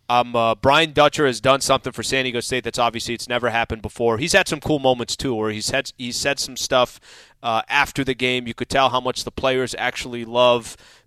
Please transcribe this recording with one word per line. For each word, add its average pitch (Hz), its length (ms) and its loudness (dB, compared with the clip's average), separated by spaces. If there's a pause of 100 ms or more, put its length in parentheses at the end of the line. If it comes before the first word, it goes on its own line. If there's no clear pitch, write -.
um, 120 280 2
uh, 113 180 2
Brian 147 380 4
Dutcher 147 340 4
has 120 140 -2
done 131 200 4
something 131 320 0
for - 120 -10
San 131 200 0
Diego 120 160 -4
State 127 220 -4
that's 117 160 -6
obviously 117 360 -2
it's - 140 -10
never 123 220 -2
happened 113 320 -2
before. 113 360 0
He's 160 160 -2
had 190 120 4
some 151 140 -6
cool 156 180 0
moments, 127 380 0
too, 135 180 -4
where 110 160 -2
he's 107 200 -6
had, 135 280 -4
he 120 140 -10
said 143 260 -2
some 131 180 -8
stuff, - 440 0 (420)
uh, 113 260 -2
after 139 360 0
the 127 100 -2
game. 123 320 -2
You 113 80 -8
could - 140 -8
tell 135 220 2
how 127 100 0
much 123 240 -6
the 120 80 -10
players 131 460 -2
actually 120 460 -6
love 120 520 2 (300)